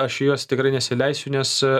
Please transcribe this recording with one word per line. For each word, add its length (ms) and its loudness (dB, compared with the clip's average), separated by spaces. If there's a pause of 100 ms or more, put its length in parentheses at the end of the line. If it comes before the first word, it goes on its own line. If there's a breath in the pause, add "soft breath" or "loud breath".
aš 180 -4
į 60 0
juos 200 0
tikrai 260 2
nesileisiu, 600 -2
nes, 180 -2 (100)
e, 200 2